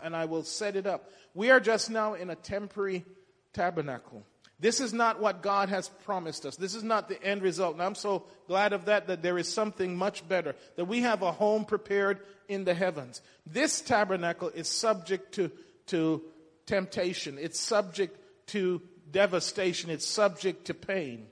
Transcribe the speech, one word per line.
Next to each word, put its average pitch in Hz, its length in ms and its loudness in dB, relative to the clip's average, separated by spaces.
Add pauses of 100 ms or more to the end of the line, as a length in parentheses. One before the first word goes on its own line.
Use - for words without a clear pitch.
and 165 140 -6
I 165 80 -2
will 160 200 -2
set 202 320 -4
it 190 100 -2
up." 180 240 -4 (240)
We 214 160 4
are 262 100 10
just 214 300 2
now 214 240 0
in 180 160 -8
a 160 60 -6
temporary 196 680 -4 (480)
tabernacle. 143 720 -4 (340)
This 226 220 2
is 226 140 -2
not 226 260 2
what 190 220 2
God 196 260 2
has 190 220 -2 (140)
promised 170 420 -6
us. 135 100 -8
This 185 180 -6
is 220 80 -8
not 214 280 0
the 185 120 -8
end 196 200 0
result. 175 320 0
And 170 80 -4
I'm 196 120 0
so 196 300 -2 (220)
glad 202 260 4
of 180 140 -2
that, 208 220 4
that 175 140 -2
there 180 140 2
is 170 160 -2
something 208 420 -2
much 180 320 -2
better, 165 300 -2 (200)
that 175 100 -2
we 233 160 0
have 226 180 2
a 185 100 2
home 214 360 2
prepared 202 540 0 (280)
in 196 160 -4
the 180 80 4
heavens. 165 480 -2 (260)
This 226 360 0
tabernacle 180 640 0
is 156 180 -8
subject 190 680 -2
to, 175 180 -2 (360)
to 160 340 2 (420)
temptation. 185 720 -2
It's 160 220 -6
subject 190 580 0 (300)
to 180 320 0 (300)
devastation. 175 800 2
It's 156 160 -4
subject 185 600 0
to 170 80 -4
pain. 131 560 -6